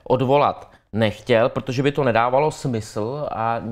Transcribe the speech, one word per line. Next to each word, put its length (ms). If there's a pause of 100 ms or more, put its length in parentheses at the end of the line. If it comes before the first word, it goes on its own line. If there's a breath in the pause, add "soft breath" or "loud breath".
odvolat 680 (220 soft breath)
nechtěl, 560
protože 340
by 100
to 120
nedávalo 460
smysl 800
a, 300 (120)